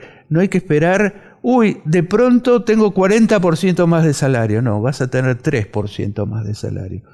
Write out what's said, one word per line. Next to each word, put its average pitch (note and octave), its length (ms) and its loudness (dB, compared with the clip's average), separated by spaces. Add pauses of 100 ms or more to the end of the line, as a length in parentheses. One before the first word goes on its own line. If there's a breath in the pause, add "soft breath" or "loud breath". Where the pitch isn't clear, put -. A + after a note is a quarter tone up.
(300 loud breath)
no D#3+ 120 0
hay G3 80 0
que F#3+ 80 -2
esperar, F3+ 840 -2
"Uy, A#3+ 440 2
de E3 180 2
pronto A#3+ 640 2
tengo G#3+ 280 2
cuarenta G#3 460 2
por E3+ 160 2
ciento F3+ 320 0
más E3 160 2
de D#3 100 2
salario". A#2 480 0
No, G#2 200 -2
vas C3+ 180 -2
a B2 100 -4
tener C3 260 -2
tres B2+ 300 -4
por G2+ 220 -6
ciento G2+ 380 -6
más G#2 200 -6
de G#2 80 -8
salario, F#2+ 500 -10 (100)